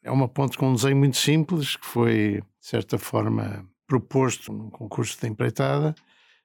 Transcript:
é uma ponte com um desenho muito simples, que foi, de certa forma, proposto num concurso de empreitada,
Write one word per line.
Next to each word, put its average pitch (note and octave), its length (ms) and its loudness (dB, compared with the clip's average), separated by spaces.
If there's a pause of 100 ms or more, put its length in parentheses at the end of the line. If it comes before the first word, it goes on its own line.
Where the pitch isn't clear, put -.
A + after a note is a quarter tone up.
é A#2+ 80 -10
uma C3 180 2
ponte C3+ 300 -2
com C3 120 2
um C3 40 4
desenho C#3 220 2
muito C#3 200 4
simples, D#3 580 2
que - 120 -12
foi, G#2+ 560 2 (180)
de - 60 -20
certa A#2 320 -4
forma, G#2+ 680 -4 (200)
proposto B2+ 640 -2
num G#2+ 160 -10
concurso A2 500 -8
de - 80 -6
empreitada, C3+ 680 0 (500)